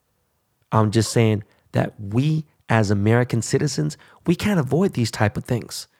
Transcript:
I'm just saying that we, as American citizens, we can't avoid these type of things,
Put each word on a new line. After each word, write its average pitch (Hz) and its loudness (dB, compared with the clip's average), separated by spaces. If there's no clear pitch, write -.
I'm 107 2
just 110 2
saying 110 2
that - -2
we, 131 -2
as 113 2
American 110 2
citizens, 151 -2
we 175 2
can't 202 0
avoid 175 0
these 117 -2
type - 0
of - -8
things, - -6